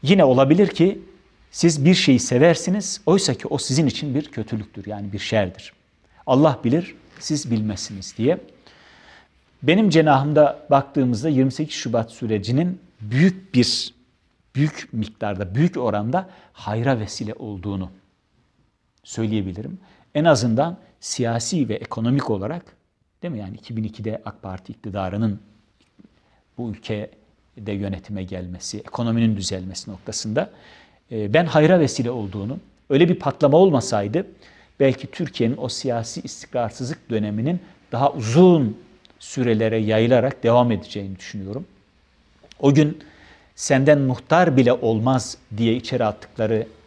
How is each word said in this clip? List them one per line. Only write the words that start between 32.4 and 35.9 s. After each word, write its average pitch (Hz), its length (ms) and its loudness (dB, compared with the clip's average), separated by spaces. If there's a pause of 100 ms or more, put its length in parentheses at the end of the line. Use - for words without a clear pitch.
öyle 156 200 4
bir 180 100 0
patlama 143 380 2
olmasaydı 135 720 2 (520)
belki 135 280 0
Türkiye'nin 120 500 -4
o - 120 -8
siyasi 117 520 -6